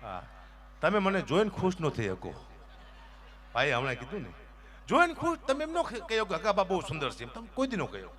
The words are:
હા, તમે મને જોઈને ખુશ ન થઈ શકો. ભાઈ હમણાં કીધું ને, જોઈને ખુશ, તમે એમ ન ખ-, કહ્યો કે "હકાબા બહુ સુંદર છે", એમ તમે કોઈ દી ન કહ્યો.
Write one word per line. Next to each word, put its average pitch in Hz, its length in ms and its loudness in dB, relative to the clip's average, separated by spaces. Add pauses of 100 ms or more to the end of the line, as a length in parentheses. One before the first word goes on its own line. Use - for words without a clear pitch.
હા, 92 180 -6 (600)
તમે 190 180 6
મને 190 220 4
જોઈને 170 280 4
ખુશ 185 320 2
ન 151 80 4
થઈ 117 180 0
શકો. 92 260 -4 (1200)
ભાઈ 135 180 4
હમણાં 127 220 0
કીધું 135 280 -8
ને, 101 80 -10 (580)
જોઈને 330 260 4
ખુશ, 320 240 -2 (100)
તમે 277 160 2
એમ 311 80 -4
ન 339 120 0
ખ-, 214 240 -6
કહ્યો 220 180 2
કે 180 100 -4
"હકાબા 196 280 4
બહુ 185 180 0
સુંદર 147 300 -2
છે", - 120 -10
એમ 120 60 -10
તમે 226 180 -12
કોઈ 269 200 0
દી 240 100 -2
ન 147 80 2
કહ્યો. 95 340 -10